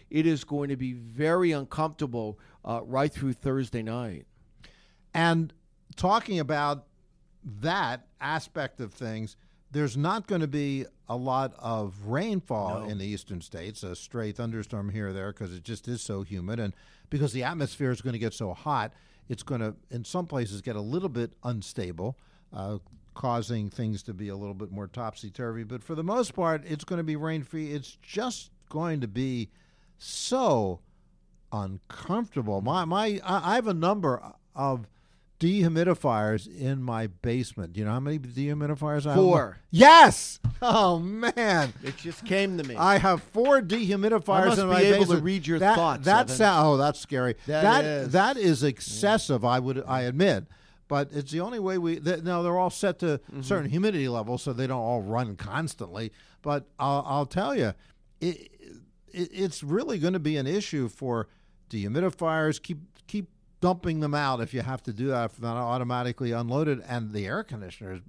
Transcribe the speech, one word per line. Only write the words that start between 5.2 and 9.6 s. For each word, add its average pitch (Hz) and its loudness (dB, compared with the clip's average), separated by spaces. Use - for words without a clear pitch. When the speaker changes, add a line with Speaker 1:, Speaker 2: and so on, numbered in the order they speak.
Speaker 2:
talking 208 2
about 143 0
that 139 -2
aspect 147 -6
of 107 -10
things, 110 -8